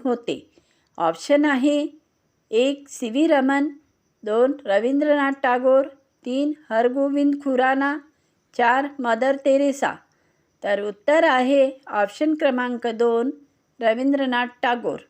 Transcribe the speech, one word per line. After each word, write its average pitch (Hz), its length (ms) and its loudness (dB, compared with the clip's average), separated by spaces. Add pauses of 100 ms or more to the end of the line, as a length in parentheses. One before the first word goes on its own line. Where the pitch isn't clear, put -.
होते? 240 460 -6 (480)
ऑप्शन 285 480 0
आहे 285 420 0 (640)
एक, 277 380 0
सी - 200 -10
व्ही 277 180 2
रमन, 277 400 2 (560)
दोन, 233 300 0 (120)
रवींद्रनाथ 277 680 0 (120)
टागोर, 262 420 2 (400)
तीन, 277 260 -2 (180)
हरगोविंद 277 760 0
खुराना, 269 540 0 (600)
चार, 254 300 2 (120)
मदर 240 360 0 (100)
तेरेसा. 269 480 2 (720)
तर 202 180 -2
उत्तर 247 420 0
आहे 269 480 2 (160)
ऑप्शन 302 480 -2
क्रमांक 247 520 -2
दोन, 233 420 0 (520)
रवींद्रनाथ 247 680 0 (140)
टागोर. 233 380 -2 (100)